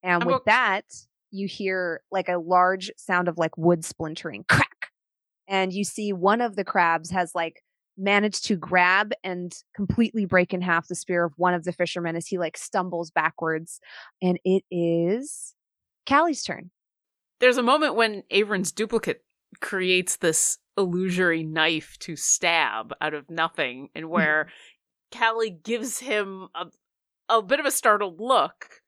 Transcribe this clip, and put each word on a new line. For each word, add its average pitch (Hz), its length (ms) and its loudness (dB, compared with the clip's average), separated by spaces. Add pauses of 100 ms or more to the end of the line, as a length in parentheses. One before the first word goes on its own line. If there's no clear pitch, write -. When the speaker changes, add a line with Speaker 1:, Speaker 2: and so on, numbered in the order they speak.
Speaker 1:
And 175 200 2
Speaker 2:
I'm 170 60 0
Speaker 1:
with 262 100 4
Speaker 2:
go- - 80 -4
Speaker 1:
that, 214 380 2 (460)
you 196 180 -6
hear, 185 540 -4 (100)
like, 190 160 -2
a 180 100 0
large 180 600 2
sound 180 300 0
of, 165 100 -6
like, 160 180 0
wood 165 280 4
splintering, 156 640 -10
crack, - 420 0 (580)
and 190 240 0
you 196 120 -2
see 208 280 -4
one 196 280 4
of 226 160 -2
the 196 80 -2
crabs 170 460 0
has, 180 240 -2
like, 165 280 -6 (360)
managed 202 480 2
to 208 100 2
grab 185 560 2 (100)
and 180 320 -6 (220)
completely 214 480 0
break 180 300 2
in 180 80 -4
half 170 260 0
the 180 60 -8
spear 175 300 -2
of 160 120 -4
one 180 180 2
of 165 100 -4
the 175 80 -4
fishermen 170 440 -4
as 170 100 -8
he, 190 120 -6
like, 165 180 -4
stumbles 175 540 -6
backwards, 160 680 -2 (420)
and 180 220 2
it 190 260 2
is 175 840 -2 (520)
Callie's 302 360 2
turn. 175 280 -10 (680)
Speaker 2:
There's 247 180 6
a 254 40 0
moment 285 340 2
when 220 260 0 (100)
Avron's 202 380 0
duplicate 214 540 -4 (360)
creates 185 560 0
this - 420 0 (200)
illusory 180 640 0
knife 156 580 0
to 160 160 -12
stab 131 840 0
out 151 120 -2
of 147 160 -10
nothing, 151 680 -4
and 160 140 -10
where 156 360 2 (680)
Speaker 1:
Mm-hmm. - 100 -18
Speaker 2:
Callie 226 280 0 (120)
gives 226 360 -4
him 196 560 -4
a, 175 120 -8 (640)
a 226 140 4
bit 254 180 0
of 285 60 -2
a 254 40 2
startled 202 500 2
look 226 680 0